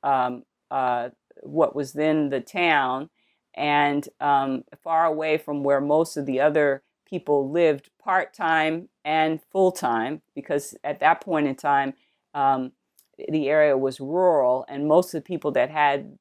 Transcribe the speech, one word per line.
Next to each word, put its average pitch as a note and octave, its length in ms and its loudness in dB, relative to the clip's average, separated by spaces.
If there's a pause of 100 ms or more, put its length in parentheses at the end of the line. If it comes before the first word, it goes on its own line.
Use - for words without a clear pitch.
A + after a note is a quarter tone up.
um, B2+ 420 -2 (280)
uh, B2+ 380 -2 (320)
what D3 340 0
was C#3 160 -6
then D3+ 380 0
the C3+ 100 -4
town, D3 680 -2 (460)
and, C#3+ 540 0 (120)
um, C3+ 440 0 (180)
far E3 220 0
away D#3 340 0
from D3 240 -6
where C#3 180 2
most D3+ 360 0
of C#3 100 -6
the C3 140 -2
other D3 420 2 (260)
people D3 400 -2
lived D#3 400 0 (140)
part-time E3 840 -2 (160)
and D#3+ 360 0 (120)
full-time, D3+ 680 0 (140)
because C#3+ 480 -6
at D3 160 -6
that E3 220 2
point D#3 260 -2
in C3+ 80 -4
time, C#3 400 -2 (400)
um, C3+ 380 0 (560)
the D3+ 200 0
area D3+ 300 4
was C3+ 220 -2
rural, C#3+ 680 2
and D3 200 -4
most F3 260 4
of D#3 80 -6
the - 40 -20
people D#3 260 -6
that B2+ 180 0
had C#3+ 500 -2